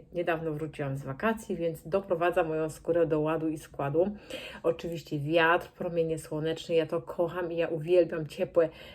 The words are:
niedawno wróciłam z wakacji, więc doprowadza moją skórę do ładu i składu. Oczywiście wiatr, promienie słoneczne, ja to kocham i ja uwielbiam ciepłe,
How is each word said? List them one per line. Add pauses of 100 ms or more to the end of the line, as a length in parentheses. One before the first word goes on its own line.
(140)
niedawno
wróciłam
z
wakacji,
więc
doprowadza
moją
skórę
do
ładu
i
składu. (560)
Oczywiście
wiatr,
promienie
słoneczne,
ja
to
kocham
i
ja
uwielbiam
ciepłe, (260)